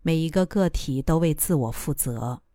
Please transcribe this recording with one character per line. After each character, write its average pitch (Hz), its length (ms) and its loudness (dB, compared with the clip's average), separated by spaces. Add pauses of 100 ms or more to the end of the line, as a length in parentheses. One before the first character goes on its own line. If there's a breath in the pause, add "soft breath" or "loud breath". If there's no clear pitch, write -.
每 165 140 0
一 160 160 0
个 185 160 2
个 190 220 2
体 135 320 -2
都 160 180 2
为 165 140 4
自 - 200 0
我 120 180 2
负 - 220 -4
责。 120 480 -4 (120)